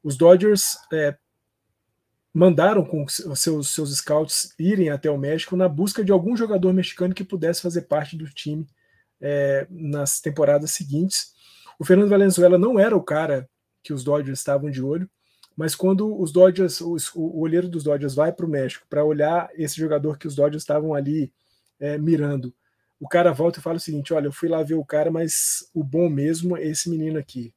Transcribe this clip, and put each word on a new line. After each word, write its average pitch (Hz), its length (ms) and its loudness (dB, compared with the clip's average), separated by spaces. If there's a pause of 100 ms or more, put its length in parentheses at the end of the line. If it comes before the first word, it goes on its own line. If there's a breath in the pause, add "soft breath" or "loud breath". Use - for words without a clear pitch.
Os 143 120 -4
Dodgers, 185 600 6 (160)
é, 147 240 -2 (1160)
mandaram 175 500 4
com 151 200 -6
os 139 360 -8
seus, 151 300 -2
seus 143 260 -6
scouts - 640 -2
irem 180 320 2
até 147 200 -2
o 143 60 -2
México 151 400 -4
na 185 120 4
busca 190 360 -2
de 190 80 2
algum 196 240 2
jogador 202 380 2
mexicano 185 400 -2
que 190 100 -8
pudesse 165 380 -4
fazer 170 200 -4
parte 147 320 -4
do 156 120 -12
time, 151 400 -10 (540)
é, 139 500 -2
nas 147 500 -6
temporadas 147 520 0
seguintes. 156 600 -4 (460 soft breath)
O 151 60 -8
Fernando 190 260 4
Valenzuela 185 480 6
não 220 200 2
era 131 160 4
o 120 80 2
cara 147 460 -4 (340)
que - 100 -10
os 131 120 -8
Dodgers 139 340 -2
estavam 143 320 -2
de 131 120 -6
olho, 160 260 -4 (480 soft breath)
mas 156 180 -4
quando 202 460 0
os 165 100 -2
Dodgers, 180 520 6
os, 170 320 -6
o, 170 60 -8
o 160 200 -4
olheiro 165 280 0
dos 165 160 -6
Dodgers 143 300 -2
vai 156 180 2
pro 175 140 -6
México 139 440 -4
pra 147 120 0
olhar 151 520 0
esse 151 220 -6
jogador 151 420 -2
que - 80 -14
os 147 80 -8
Dodgers 147 280 0
estavam 151 300 -2
ali 143 400 -2 (460)
é, 147 200 -6
mirando. 147 560 0 (460)
O 143 80 -14
cara 175 240 4
volta 165 260 0
e 151 40 -18
fala 165 140 -4
o 170 40 -6
seguinte: 151 340 -6
"Olha, 147 120 0
eu 143 60 -4
fui 165 160 -4
lá 160 140 0
ver 151 120 -2
o 156 100 -2
cara, 151 260 0
mas - 640 -4
o 160 100 -2
bom 160 240 0
mesmo 160 480 -2
é 156 100 -6
esse 156 220 -4
menino 156 300 -4
aqui 123 380 -12